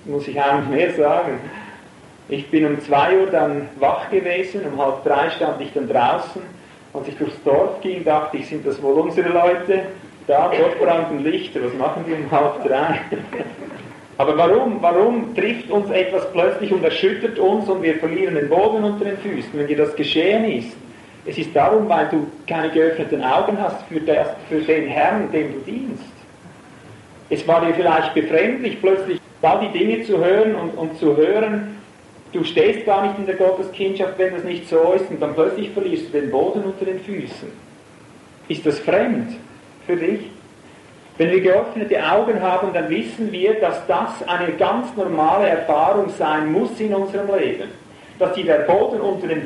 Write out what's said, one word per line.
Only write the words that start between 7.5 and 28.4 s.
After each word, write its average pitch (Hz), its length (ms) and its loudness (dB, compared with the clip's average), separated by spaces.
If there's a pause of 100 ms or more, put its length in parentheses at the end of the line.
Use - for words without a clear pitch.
ging, 180 220 -4
dachte 151 340 0
ich, - 100 -10
sind 151 180 -6
das 139 160 -4
wohl 139 160 4
unsere 175 300 0
Leute? 175 540 2 (440)
Da, 147 300 4
dort 170 220 2
brannten 156 460 2
Lichter, - 400 -2
was 123 100 -2
machen 151 320 -4
die 165 60 -4
um 151 180 -6
halb 147 320 2
drei? 143 380 0 (1160)
Aber 147 220 2
warum, 202 420 4
warum 196 540 2
trifft 214 360 -4
uns 202 200 0
etwas 185 400 0
plötzlich 185 420 0
und 170 120 0
erschüttert 196 520 0
uns 202 320 2
und 185 140 0
wir 160 140 2
verlieren 170 400 -2
den 147 120 -2
Boden 208 360 2
unter 202 220 -2
den 196 100 -4
Füßen, 160 380 -6
wenn 147 120 -2
dir 147 120 0
das 147 180 2
geschehen 170 480 2
ist? 127 320 -4 (500)
Es - 100 -8
ist 156 200 -4
darum, 196 320 4
weil 156 220 2
du 151 180 0 (180)
keine 160 240 -2
geöffneten 160 540 0
Augen 190 360 2
hast - 280 -4
für 160 120 -4
das, - 280 0 (200)
für 156 120 0
den 156 260 2
Herrn, 156 460 0
dem 147 220 -2
du 135 60 -8
dienst. 240 440 -8 (1200)
Es 156 200 -4
war 170 180 4
dir 165 80 2
vielleicht 160 400 2
befremdlich, 214 680 0